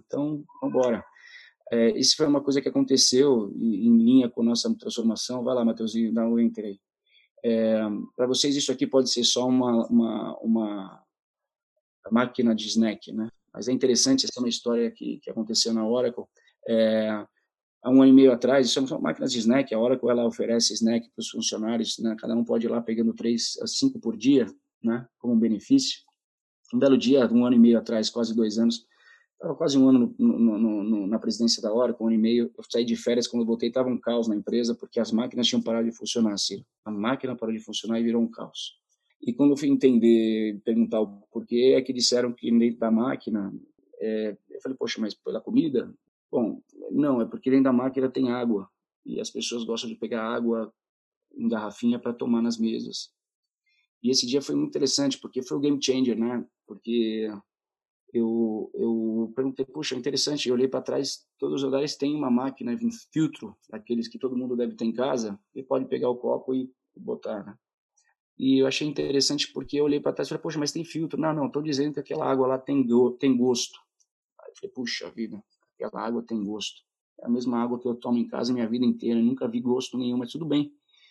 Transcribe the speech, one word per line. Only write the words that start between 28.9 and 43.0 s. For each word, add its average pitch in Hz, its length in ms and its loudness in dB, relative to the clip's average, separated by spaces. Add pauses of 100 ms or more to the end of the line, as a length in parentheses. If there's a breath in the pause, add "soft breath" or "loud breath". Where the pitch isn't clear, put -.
tava 160 160 -6
quase 151 220 0
um 131 120 8
ano 120 300 6
no, 117 200 4
no, 113 180 4
no, 107 260 2
no, 104 240 0
na 110 100 -2
presidência 113 440 -2
da 107 120 -2
Oracle, 117 300 0
um 113 40 0
ano 113 80 2
e 110 40 2
meio, 117 360 2
eu - 140 -20
saí 117 160 0
de 113 100 0
férias, 120 320 0
quando 120 140 -2
eu 113 60 0
voltei, 113 240 -2
tava 127 180 0
um 120 100 -2
caos 117 280 -2
na 107 80 -2
empresa, 117 400 -2
porque - 240 -8
as 110 120 -2
máquinas 120 360 -2
tinham 120 160 0
parado 117 260 0
de 117 60 -10
funcionar, 107 420 -2
Ciro. - 260 -4 (220)
A 110 60 -10
máquina 123 440 -4
parou 113 200 -6
de 110 80 -10
funcionar 110 360 -4
e 117 40 0
virou 117 180 2
um 113 80 0
caos. - 480 -14 (420)
E 120 140 -4
quando 143 180 4
eu 139 60 2
fui 147 100 -2
entender, 113 960 4
perguntar 113 380 0
o 101 200 -6 (100)
porquê, 120 440 2
é 131 60 2
que 131 100 -8
disseram 123 400 0
que 120 200 -4
dentro 117 280 4
da 113 120 0
máquina, 110 600 -2 (480)